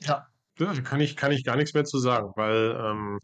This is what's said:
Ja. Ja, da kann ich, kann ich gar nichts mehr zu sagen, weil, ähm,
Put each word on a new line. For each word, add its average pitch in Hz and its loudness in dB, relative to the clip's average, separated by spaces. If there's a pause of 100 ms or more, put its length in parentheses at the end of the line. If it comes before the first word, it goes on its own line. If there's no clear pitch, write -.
Ja. - -2 (320)
Ja, 185 0
da 135 -2
kann 139 -2
ich, 147 0
kann 139 0
ich 135 2
gar 123 0
nichts 151 0
mehr 147 4
zu 139 -2
sagen, 120 2
weil, 110 2
ähm, 104 -4